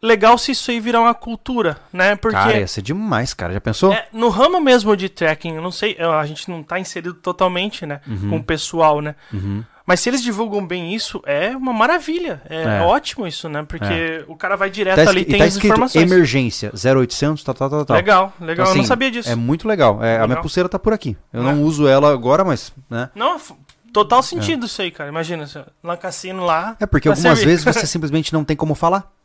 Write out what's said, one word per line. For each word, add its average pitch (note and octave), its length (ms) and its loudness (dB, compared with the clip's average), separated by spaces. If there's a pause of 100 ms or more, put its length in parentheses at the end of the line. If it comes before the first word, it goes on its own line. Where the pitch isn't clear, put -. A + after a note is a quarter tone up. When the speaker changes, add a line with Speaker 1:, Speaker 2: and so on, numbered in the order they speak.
Speaker 1:
legal A3+ 360 6
se C#4 140 -4
isso - 200 -4
aí A#3 80 -2
virar A#3 220 0
uma A#3 120 4
cultura, A3+ 640 -4 (140)
né? F#3 240 2
Porque A3 200 -2
Speaker 2:
Cara, A2 240 4
ia F#2+ 80 -2
ser - 140 -8
demais, C3+ 520 -4
cara. F2 200 -6
Já G2+ 80 -4
pensou? F#3 320 2
Speaker 1:
é, A3 180 -2
no A3+ 180 2
ramo D4 300 2
mesmo A#3+ 380 4
de F#3+ 100 -6
trekking, D#3+ 480 -4
eu D#3 60 -8
não F3+ 100 -6
sei, G#3 280 -4
eu, E3+ 140 0
a D3+ 120 0
gente D3+ 240 -10
não E3+ 140 -10
tá F3 160 -6
inserido F3+ 340 -10
totalmente, F3+ 720 -2
né? C#3+ 220 -10
Speaker 2:
Uhum. G2+ 240 -6
Speaker 1:
Com - 60 -2
o A2 60 -6
pessoal, D#3 580 0
né? D3 140 -8 (160)
Speaker 2:
Uhum. G2+ 320 -6 (220)
Speaker 1:
Mas F3+ 140 2
se A#3+ 100 0
eles B3+ 140 -2
divulgam G#3 420 -4
bem F3 300 -6
isso, - 300 -8
é D3 320 -2
uma C4 160 -4
maravilha. D#4 760 -2
É, D#3 300 -2
Speaker 2:
É. - 40 2
Speaker 1:
ótimo A3 440 0
isso, D#3+ 220 -10
né? D3+ 180 -6
Porque E3 160 -10 (100)
Speaker 2:
É. D#3+ 360 -4
Speaker 1:
o - 60 -16
cara F#3+ 200 -4
vai G3 140 -2
direto F#3+ 340 0
Speaker 2:
Tá G#3 60 6
Speaker 1:
ali F#3 100 4
e - 40 0
Speaker 2:
escri-, - 80 -2
Speaker 1:
tem - 80 4
Speaker 2:
tá D#3 60 6
Speaker 1:
as E3+ 100 2
Speaker 2:
escrito G#3 180 4
Speaker 1:
informações. A3 360 4
Speaker 2:
emergência, C3 640 2
zero B2+ 280 2
oitocentos, C#3+ 420 -2
tal, C3+ 100 -6
tal, C3+ 160 -4
tal, D3 160 -2
tal. - 120 0
Speaker 1:
Legal, F#3+ 420 2
legal. E3 140 -6
Speaker 2:
Então, F3+ 120 0
Speaker 1:
Eu F#3+ 100 4
não - 60 2
Speaker 2:
assim, - 60 0
Speaker 1:
sabia B3+ 240 0
disso. A3+ 180 -6
Speaker 2:
é A#2 60 0
muito B2+ 320 -2
legal. B2+ 340 2
É, A2+ 140 2
a A2+ 40 0
minha A2 80 2
Speaker 1:
Legal. B2+ 140 0
Speaker 2:
pulseira F3+ 280 -2
tá F#3 100 -4
por G#3+ 140 2
aqui. B2+ 240 -6 (160)
Eu A#2 80 -6
Speaker 1:
É. - 20 -2
Speaker 2:
não D3 200 2
uso D3+ 220 2
ela C#3 280 6
agora, C3+ 320 2
mas, D3+ 260 -4 (180)
né? A#2+ 240 -6
Speaker 1:
Não, C4 240 -2
f-, - 160 -14 (380)
total A#3+ 280 4
Speaker 2:
É. - 20 4
Speaker 1:
sentido C#4 460 -4
isso - 140 -8
aí, F3+ 80 -4
cara. D3 200 -12
Imagina, D#3+ 360 -6
você, C#3+ 140 -16 (240)
lá E3+ 100 -6
no F3 40 -8
cassino F#3 480 -8
lá, F3 340 -2
Speaker 2:
É G#3 60 0
porque - 240 2
Speaker 1:
vai - 80 4
Speaker 2:
algumas A3+ 220 4
Speaker 1:
servir. E3+ 120 4
Speaker 2:
vezes E3 140 2
você A#3 200 2
Speaker 1:
<laughs> - 20 -4
Speaker 2:
simplesmente D#3 440 -2
não D#3 140 0
tem D3+ 100 0
como D3+ 200 -2
falar. F#3 360 0 (140)